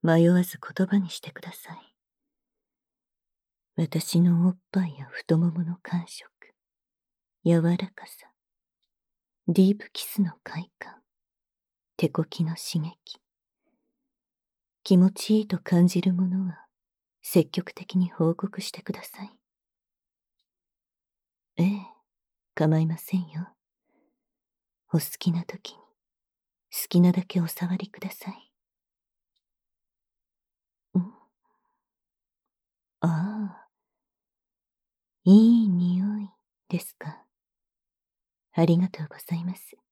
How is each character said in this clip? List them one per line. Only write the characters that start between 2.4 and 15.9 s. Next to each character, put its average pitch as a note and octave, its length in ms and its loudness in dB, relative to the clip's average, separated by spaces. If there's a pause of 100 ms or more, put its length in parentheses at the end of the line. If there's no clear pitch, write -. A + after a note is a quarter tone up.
私 E3 440 0
の F3 260 4
お F#3 40 4
っ F3+ 80 -6 (120)
ぱ F#3 160 0
い D3 120 -10
や C3+ 80 -14
太 - 300 -2
も E3+ 140 2
も E3 140 -4
の E3+ 180 -6
感 F3 240 -6
触、 - 240 -20 (1120)
柔 E3+ 180 4 (140)
ら F#3 120 -6
か - 180 -20
さ、 - 240 -20 (1160)
デ F3 140 4
ィ F#3+ 80 6
ー G#3 80 0
プ - 140 -18
キ - 140 -12
ス - 160 -4
の E3+ 100 -2 (120)
快 - 340 -14
感、 - 240 -20 (960)
手 E3 120 0
こ D#3+ 160 -2
き - 200 -4
の D#3+ 120 -6
刺 - 220 -8
激。 - 420 -12 (1600)
気 F#3+ 120 4
持 F#3 140 6
ち G#3+ 280 0
い - 40 2
い G#3 60 -8
と F3 100 -4
感 F3 280 4
じ F3+ 160 2